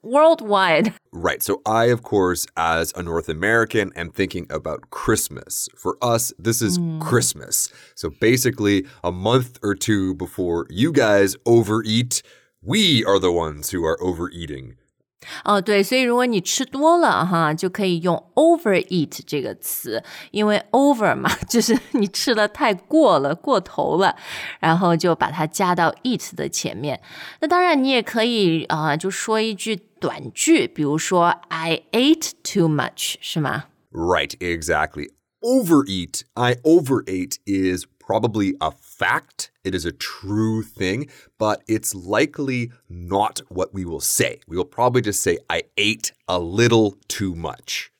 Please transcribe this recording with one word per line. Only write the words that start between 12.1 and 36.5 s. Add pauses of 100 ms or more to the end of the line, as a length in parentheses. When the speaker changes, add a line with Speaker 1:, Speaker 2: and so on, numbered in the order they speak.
Speaker 2:
we
are
the
ones
who
are
overeating. (720)
Speaker 1:
哦，
对，
所
以
如
果
你
吃
多
了
哈，
就
可
以
用 (180)
overeat
这
个
词， (300)
因
为 (120)
over
嘛，
<laughs>
就
是 (140)
你
吃
得
太
过
了，
过
头
了， (420)
然
后
就
把
它
加
到
eat
的
前
面。 (400)
那
当
然
你
也
可
以，
呃，
就
说
一
句 (240)
短 (140)
句，
比
如
说， (240)
“I (100)
ate (100)
too
much”，
是
吗？ (260)
Speaker 2:
Right,
exactly. (300)
Overeat, (120)
I